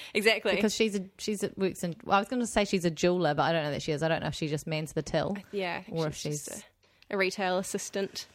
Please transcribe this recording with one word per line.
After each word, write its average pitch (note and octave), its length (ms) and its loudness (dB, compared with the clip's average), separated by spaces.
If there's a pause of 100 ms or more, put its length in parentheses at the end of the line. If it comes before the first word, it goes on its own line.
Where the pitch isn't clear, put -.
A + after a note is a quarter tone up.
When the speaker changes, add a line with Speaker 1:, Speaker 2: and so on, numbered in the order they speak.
(140)
Speaker 1:
Exactly. G#3 400 4
Speaker 2:
Because G#3 180 4
she's A3 220 2
a, G3 100 -2 (140)
she's G#3+ 240 -2
a, G3+ 140 -2
works F#3+ 260 0
in, E3+ 220 -4
well, G3 140 4
I - 20 6
was G3+ 80 -4
gonna B3 180 -2
say G#3 180 2
she's F#3+ 200 0
a F3 60 4
jeweler, F3 440 4
but D3+ 80 2
I C#3 100 4
don't D#3+ 120 2
know D3 80 -2
that - 100 -4
she - 80 -4
is. D3 140 0
I D#3+ 40 2
don't D#3+ 120 2
know - 80 -4
if D3 80 -4
she E3 100 -4
just D3 220 -4
mans D#3 240 -4
the D#3 100 -2
till. - 340 -2 (140)
Speaker 1:
Yeah, F#3 280 -4
I F#3 40 -8
think - 160 -6
Speaker 2:
Or D#3+ 80 2
if D3+ 80 -2
Speaker 1:
she's D3+ 300 -6
just - 100 -10
Speaker 2:
she's - 100 -14 (460)
Speaker 1:
a, G3+ 40 -4
a - 20 -2
retail F#3 420 0
assistant. - 760 -6